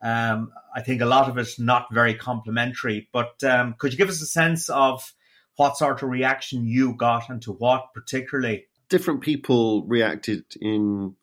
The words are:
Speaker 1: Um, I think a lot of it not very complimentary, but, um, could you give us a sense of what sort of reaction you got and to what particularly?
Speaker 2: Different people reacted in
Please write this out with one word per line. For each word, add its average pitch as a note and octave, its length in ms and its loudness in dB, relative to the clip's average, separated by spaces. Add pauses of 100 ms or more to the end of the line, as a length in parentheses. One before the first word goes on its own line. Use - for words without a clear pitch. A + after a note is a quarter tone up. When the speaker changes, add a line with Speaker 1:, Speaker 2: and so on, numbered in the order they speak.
Speaker 1:
Um, A2+ 520 -2 (200)
I A#2+ 100 -8
think B2 180 -2
a A#2+ 60 2
lot C3 220 6
of A#2+ 80 -6
it A#2+ 120 -2 (100)
not B2 320 2
very A#2 240 2
complimentary, A#2 960 -4
but, A#2+ 300 -4
um, B2+ 340 2
could C#3+ 140 -2
you B2+ 80 -4
give F#3+ 120 2
us D#3+ 120 -6
a D#3 40 -8
sense E3 420 0
of C3 440 0 (440)
what C#3+ 200 2
sort C#3 260 0
of C#3 80 -2
reaction B2+ 540 -2
you B2 300 2
got A#2 340 0
and A#2+ 140 -10
to - 80 -8
what B2 420 0
particularly? B2+ 760 -4 (220)
Speaker 2:
Different F3 340 0
people A#2+ 680 2
reacted A2 560 0 (160)
in G#2 640 -2